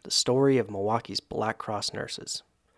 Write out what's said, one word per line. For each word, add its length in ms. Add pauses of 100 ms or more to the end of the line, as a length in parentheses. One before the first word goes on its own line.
the 80
story 480
of 100
Milwaukee's 500
Black 380
Cross 340
Nurses. 520 (340)